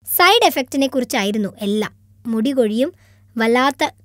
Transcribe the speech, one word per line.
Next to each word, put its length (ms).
സൈഡ് 300
എഫക്റ്റിനെ 400
കുറിച്ചായിരുന്നു 640
എല്ലാം. 300
മുടി 240
കൊഴിയും, 420
വല്ലാത്ത 500